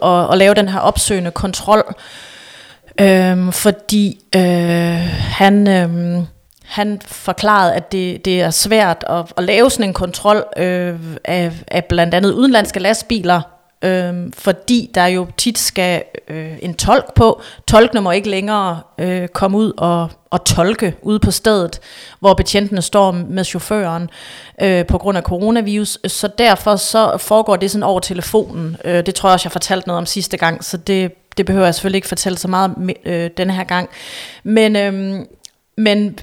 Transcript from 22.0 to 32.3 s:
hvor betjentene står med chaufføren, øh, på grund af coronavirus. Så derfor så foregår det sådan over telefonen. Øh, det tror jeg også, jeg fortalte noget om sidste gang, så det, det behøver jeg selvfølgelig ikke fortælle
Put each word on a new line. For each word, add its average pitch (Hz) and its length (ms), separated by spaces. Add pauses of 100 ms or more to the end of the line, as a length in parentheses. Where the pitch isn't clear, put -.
hvor 190 140
betjentene 202 480
står 196 300
med 180 320
chaufføren, 175 640 (520)
øh, 180 240
på 180 120
grund 196 200
af 170 60
coronavirus. 208 760 (100)
Så - 200 (100)
derfor 214 380
så 220 420
foregår 214 380
det 190 160
sådan 208 120
over 185 160
telefonen. 170 840
Øh, 175 200
det 185 100
tror 196 140
jeg 185 40
også, - 140
jeg 165 40
fortalte 185 360
noget 175 100
om 175 80
sidste 185 320
gang, 165 260
så - 140
det, 185 340 (260)
det 190 80
behøver 190 200
jeg - 100
selvfølgelig 190 220
ikke 190 100
fortælle 185 300